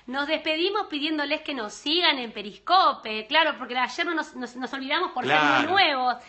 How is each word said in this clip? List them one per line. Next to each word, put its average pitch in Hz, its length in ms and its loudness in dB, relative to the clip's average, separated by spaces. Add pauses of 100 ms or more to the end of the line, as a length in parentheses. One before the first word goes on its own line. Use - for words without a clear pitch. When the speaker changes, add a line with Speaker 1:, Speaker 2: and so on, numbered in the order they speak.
Speaker 1:
Nos 277 220 -4
despedimos 330 600 -2
pidiéndoles 302 540 -4
que 302 120 -8
nos 214 200 -6
sigan 311 460 2
en 233 120 -8
Periscope, 220 960 0
claro, 302 300 4
porque 247 200 -6
ayer 254 280 -2
no 339 80 -2
nos, 311 220 -4
nos, 247 200 -10
nos 254 180 -8
olvidamos 294 380 -2
por 247 140 -6
ser 285 140 4
muy 302 80 4
Speaker 2:
Claro. 277 240 4
Speaker 1:
nuevos 277 440 2 (140)